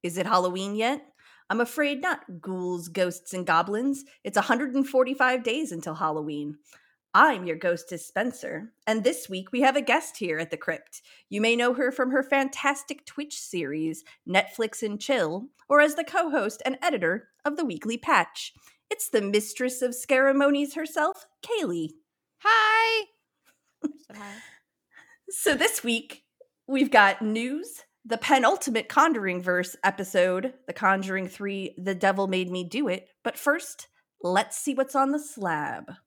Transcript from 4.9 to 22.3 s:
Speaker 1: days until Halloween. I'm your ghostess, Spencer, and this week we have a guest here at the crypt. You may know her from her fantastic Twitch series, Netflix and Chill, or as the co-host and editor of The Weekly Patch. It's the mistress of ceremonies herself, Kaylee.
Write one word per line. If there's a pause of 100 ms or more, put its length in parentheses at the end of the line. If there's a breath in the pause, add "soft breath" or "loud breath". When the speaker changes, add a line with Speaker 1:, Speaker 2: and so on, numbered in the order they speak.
Speaker 1:
days
until
Halloween. (540 soft breath)
I'm
your
ghostess,
Spencer, (140)
and
this
week
we
have
a
guest
here
at
the
crypt. (260 soft breath)
You
may
know
her
from
her
fantastic
Twitch
series, (200 soft breath)
Netflix
and
Chill, (200)
or
as
the
co-host
and
editor (140)
of
The
Weekly
Patch. (360 soft breath)
It's
the
mistress
of
ceremonies
herself, (160)
Kaylee. (540)